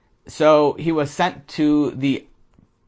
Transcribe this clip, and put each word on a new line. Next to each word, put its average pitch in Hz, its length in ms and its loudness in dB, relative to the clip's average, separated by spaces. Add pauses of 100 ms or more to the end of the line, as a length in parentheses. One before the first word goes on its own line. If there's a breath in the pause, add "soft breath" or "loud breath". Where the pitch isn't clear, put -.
(260)
So 151 460 4
he 165 200 -4
was 147 180 -2
sent - 380 -4
to 147 420 0
the 135 360 -4 (600)